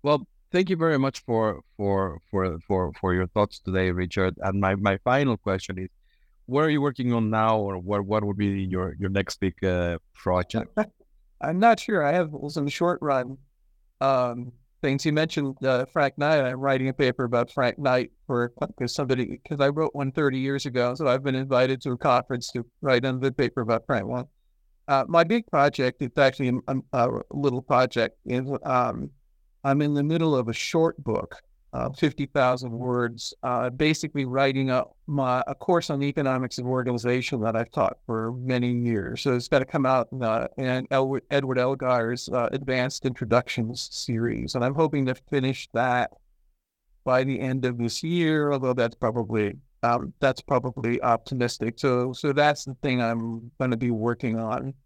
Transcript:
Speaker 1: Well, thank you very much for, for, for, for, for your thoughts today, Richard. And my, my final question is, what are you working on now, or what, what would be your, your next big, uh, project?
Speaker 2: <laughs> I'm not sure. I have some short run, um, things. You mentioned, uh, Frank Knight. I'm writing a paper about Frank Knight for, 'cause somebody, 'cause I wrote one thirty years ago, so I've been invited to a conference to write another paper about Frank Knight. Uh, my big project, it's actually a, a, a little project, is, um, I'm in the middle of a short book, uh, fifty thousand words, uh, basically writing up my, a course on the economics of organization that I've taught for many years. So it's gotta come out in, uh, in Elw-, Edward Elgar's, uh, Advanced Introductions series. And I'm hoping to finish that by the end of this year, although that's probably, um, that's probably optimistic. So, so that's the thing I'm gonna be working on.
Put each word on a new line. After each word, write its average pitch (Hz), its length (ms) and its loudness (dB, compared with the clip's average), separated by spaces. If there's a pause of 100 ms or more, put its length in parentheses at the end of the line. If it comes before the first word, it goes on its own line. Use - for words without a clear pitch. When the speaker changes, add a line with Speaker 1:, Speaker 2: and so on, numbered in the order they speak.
Speaker 1:
Well, 147 240 2 (240)
thank 180 180 2
you 185 60 2
very 160 240 2
much 135 240 -2
for, 110 380 0 (160)
for, 98 420 0 (100)
for, 92 380 0
for, 90 320 0
for 92 140 0
your 92 140 2
thoughts - 320 0
today, 92 320 0
Richard. 90 500 -2
And 98 180 -2
my, 98 160 2
my 98 300 0
final 127 320 2
question 92 420 -4
is, 92 80 -10 (600)
what 143 180 2
are 160 40 2
you 147 120 2
working 123 320 0
on 113 160 2
now, 110 280 2
or 98 200 -2
what, 98 280 -2
what 104 200 0
would 101 100 -2
be 98 280 0
your, 92 360 -2
your 95 100 -2
next 98 300 -2
big, 95 240 -2
uh, 87 360 0 (140)
project? - 640 -2 (320)
Speaker 2:
<laughs> - 320 -20
I'm 170 180 -2
not 226 200 6
sure. 185 240 0
I 143 80 2
have 165 220 0 (160)
some 147 180 -2
short 170 340 0
run, 135 360 -2 (640)
um, 123 500 0 (300)
things. 139 240 0
You 151 60 2
mentioned, 151 520 -2
uh, 131 220 2
Frank 143 320 0
Knight. 147 220 4
I'm 131 200 -2
writing 135 280 0
a 131 60 -2
paper 127 320 2
about 120 260 0
Frank 123 260 0
Knight 127 340 0 (140)
for, 120 280 -2 (260)
'cause 123 160 -4
somebody, 127 520 -2
'cause 143 120 -6
I 139 80 4
wrote 151 260 -2
one 135 180 -2
thirty 139 280 0
years 135 260 -4
ago, 123 300 0
so 151 120 -2
I've 127 140 2
been 135 140 -2
invited 131 460 2
to 135 100 -4
a 123 60 -2
conference 123 560 0
to 120 120 -4 (160)
write 127 220 4
another 131 280 0
paper 131 280 0
about 117 260 0
Frank 104 220 -2
Knight. 123 180 -6 (640)
Uh, 135 200 4
my 170 180 6
big 226 220 0
project, 139 540 2
it's 123 160 -4
actually 131 400 4 (100)
a, 135 80 -2 (180)
a, 123 160 2
a 117 200 -4
little 139 320 0
project, 123 640 0
is, 127 240 -2 (140)
um, 123 480 -2 (540)
I'm 139 160 4
in 147 120 2
the 143 100 2
middle 160 300 2
of 123 140 2
a 113 60 -4
short - 500 0
book, - 320 -4 (380)
uh, 123 180 -4
fifty 139 340 -2
thousand 127 460 0
words, 120 600 -4 (100)
uh, 123 260 -2
basically 147 560 0
writing 135 460 2
up 127 240 -2 (100)
my, 131 400 0
a - 80 -6
course 170 380 0
on 139 80 -2
the 139 80 0
economics 131 500 -2
of 123 80 -8
organization 123 760 0
that 110 140 0
I've 113 160 -2
taught - 340 0
for 113 280 -4
many 123 380 -2
years. 117 500 -2
So 127 140 2
it's 120 120 -4
gotta 131 180 2
come 143 200 -2
out 131 260 2
in, 131 120 -6
uh, 113 240 0 (100)
in 127 300 -2
Elw-, 135 420 0
Edward 131 300 0
Elgar's, 123 720 0
uh, 120 220 0
Advanced 131 540 -2
Introductions 120 840 0
series. 117 640 -4
And 123 100 0
I'm 139 80 0
hoping 147 340 0
to 127 80 -2 (140)
finish 135 440 -2
that 123 380 0 (920)
by 131 200 4
the 135 160 -2
end 131 260 -2
of 123 120 0
this 117 240 -2
year, 156 500 2
although 131 220 0
that's 117 220 0
probably, 110 600 0 (280)
um, 120 360 0
that's 131 220 2
probably 123 600 -2
optimistic. 120 760 0
So, 127 360 0
so 143 200 -2
that's 147 320 2
the 131 160 -10
thing 127 180 0
I'm 117 600 -4
gonna 127 180 0
be 120 140 0
working 113 480 -2
on. 127 340 -4 (120)